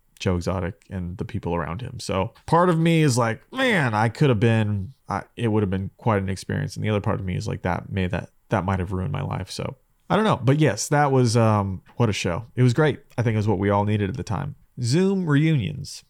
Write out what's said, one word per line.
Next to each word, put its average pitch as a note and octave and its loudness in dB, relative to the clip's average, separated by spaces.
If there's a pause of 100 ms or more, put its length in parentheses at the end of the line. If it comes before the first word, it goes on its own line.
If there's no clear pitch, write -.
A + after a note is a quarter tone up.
(180)
Joe F#2 -2
Exotic F2+ -6
and F2 -8
the - -6
people F2 -6
around E2+ -4
him. - -12
So F#2+ -4 (120)
part F3 4
of E3 2
me E3 4
is B2+ 4
like, A2+ 0 (100)
"Man, G#3+ 0
I A2 2
could C#3+ 2
have A2+ 2
been, G#2+ 0 (160)
I, G2+ -4 (120)
it A#2 -2
would G#2+ 2
have G2 0
been F#2+ -4
quite G#2 0
an F#2+ -4
experience." G2 -4
And G#2 -6
the G#2 0
other G#2 0
part G2+ -2
of G2+ -8
me F2+ -4
is G#2 -4
like, F#2+ -6
"That - -2
may, F#2+ -2
that, - -6 (200)
that G2+ 0
might F#2+ 0
have F#2 -4
ruined F#2+ -4
my G2 -4
life." F#2+ -6
So - -8 (340)
I F3 2
don't G#3+ 2
know. D#3+ 2
But C3+ 2
yes, C3 0
that D3 2
was, B2+ 4
um, G#2 2 (160)
what A#2 2
a G2 0
show. F2+ -4 (100)
It B2 2
was B2 6
great. D3+ 2 (160)
I A#2 0
think A2+ 2
it G#2+ 2
was G#2 0
what G2 2
we G2+ 2
all G2+ 4
needed G#2 0
at - -6
the F2+ -6
time. F#2+ -6 (260)
Zoom F3+ 2
reunions. D3 0